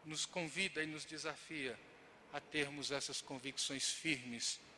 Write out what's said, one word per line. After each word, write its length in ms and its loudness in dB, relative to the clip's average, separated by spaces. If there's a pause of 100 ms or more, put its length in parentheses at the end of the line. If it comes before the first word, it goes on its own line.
nos 200 0
convida 580 2
e 40 4
nos 180 -4
desafia 720 -2 (540)
a 80 0
termos 500 2
essas 300 0
convicções 680 0
firmes 680 2 (180)